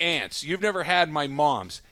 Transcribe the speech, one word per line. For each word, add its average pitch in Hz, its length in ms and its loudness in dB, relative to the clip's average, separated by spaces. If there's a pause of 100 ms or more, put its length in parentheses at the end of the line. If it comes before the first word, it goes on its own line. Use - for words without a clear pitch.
aunts. 160 420 -2
You've 175 180 -2
never 190 220 0
had 175 260 4
my 151 180 0
mom's. 139 540 0 (100)